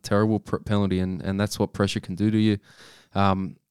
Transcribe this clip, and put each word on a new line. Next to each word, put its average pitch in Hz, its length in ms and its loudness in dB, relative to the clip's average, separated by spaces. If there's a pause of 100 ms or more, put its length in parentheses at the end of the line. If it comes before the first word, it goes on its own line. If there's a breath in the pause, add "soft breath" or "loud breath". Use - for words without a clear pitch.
terrible 107 380 2
pr-, - 180 -6
penalty, 101 420 0
and, 92 220 -4
and 98 180 -2
that's 104 200 -2
what 101 120 -2
pressure 101 280 0
can 92 160 -8
do 104 160 0
to 110 80 2
you. 107 180 4 (560 soft breath)
Um, 95 440 0 (140)